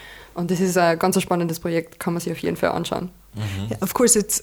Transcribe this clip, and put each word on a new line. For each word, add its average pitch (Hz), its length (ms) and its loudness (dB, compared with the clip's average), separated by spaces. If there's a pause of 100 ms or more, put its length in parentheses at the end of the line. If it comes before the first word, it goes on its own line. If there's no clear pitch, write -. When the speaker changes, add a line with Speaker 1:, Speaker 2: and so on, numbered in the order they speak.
(340)
Speaker 1:
Und 175 160 -2
das 180 100 0
ist 185 160 2
ein 170 220 4
ganz 190 240 2
spannendes 170 380 -2
Projekt, 165 380 -4
kann 175 140 -2
man 170 80 -2
sich 175 120 -4
auf 160 80 -8
jeden 175 160 -2
Fall - 160 0
anschauen. - 380 -4 (240)
Speaker 2:
Mhm. 104 360 -6
Speaker 3:
Yeah, - 100 -6
of 196 140 -4
course, 233 240 4
it's, - 240 0